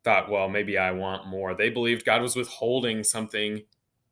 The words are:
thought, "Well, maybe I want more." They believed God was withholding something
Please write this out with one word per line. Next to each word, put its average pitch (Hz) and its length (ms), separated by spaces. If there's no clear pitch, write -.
thought, 98 260
"Well, 98 200
maybe 101 280
I 92 140
want 95 340
more." 95 300
They 110 160
believed 117 340
God 117 160
was 123 140
withholding 120 680
something 107 600